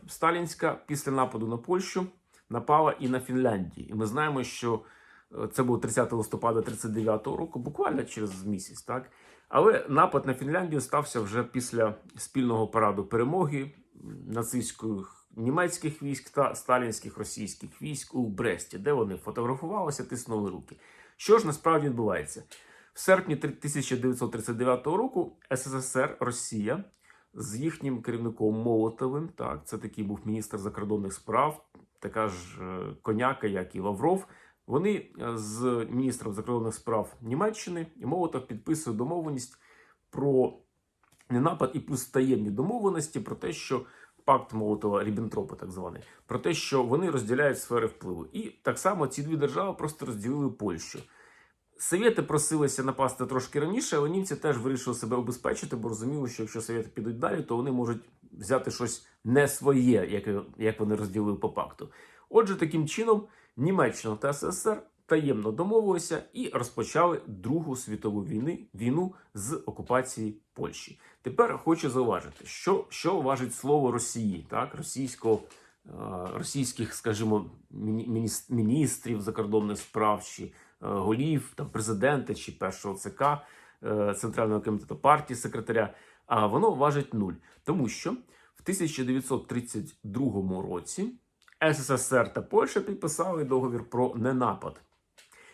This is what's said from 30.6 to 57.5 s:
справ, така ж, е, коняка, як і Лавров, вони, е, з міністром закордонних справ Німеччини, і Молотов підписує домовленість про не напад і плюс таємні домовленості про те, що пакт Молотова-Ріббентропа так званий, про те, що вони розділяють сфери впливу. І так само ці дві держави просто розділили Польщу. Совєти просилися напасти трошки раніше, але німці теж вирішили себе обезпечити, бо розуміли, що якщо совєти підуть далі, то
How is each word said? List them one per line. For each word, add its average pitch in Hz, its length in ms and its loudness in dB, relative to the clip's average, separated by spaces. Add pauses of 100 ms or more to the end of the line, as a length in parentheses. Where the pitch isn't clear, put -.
справ, 135 520 0 (340)
така 107 280 -2
ж, 90 340 -10
е, 92 400 -8
коняка, 120 460 0
як 92 280 -4
і 95 40 -6
Лавров, 120 480 0 (400)
вони, 180 520 0
е, 117 180 -4
з 113 520 0
міністром 120 440 0
закордонних 113 400 -2
справ 107 480 -2
Німеччини, 170 760 -2
і - 100 -12
Молотов 160 420 -2
підписує 120 480 -4
домовленість 147 640 -4 (520)
про 131 440 4 (760)
не 120 100 4
напад 156 340 2
і - 60 -4
плюс - 260 -4
таємні 123 460 2
домовленості 170 680 0
про - 160 -8
те, 180 180 -6
що 127 320 -4 (400)
пакт 127 280 6
Молотова-Ріббентропа 104 1000 0
так 92 160 -10
званий, 90 300 -10 (240)
про 123 140 -4
те, 170 140 2
що 139 300 2
вони 151 260 2
розділяють 127 500 2
сфери 113 280 2
впливу. - 460 -8
І 208 80 -4
так - 380 -4
само 185 280 2
ці 143 160 -6
дві 160 140 0
держави 156 360 0
просто 147 320 -6
розділили 127 440 -2
Польщу. 98 500 -4 (800)
Совєти 220 440 4
просилися 147 640 2
напасти 131 420 0
трошки 127 340 -2
раніше, 175 380 0
але 147 120 2
німці 190 260 -2
теж 139 220 2
вирішили 123 380 -2
себе 120 220 -2
обезпечити, 123 580 -2
бо 113 140 -4
розуміли, 123 400 -4
що - 140 -6
якщо 110 180 -6
совєти 113 280 -4
підуть 117 300 -6
далі, - 240 0
то 120 120 -2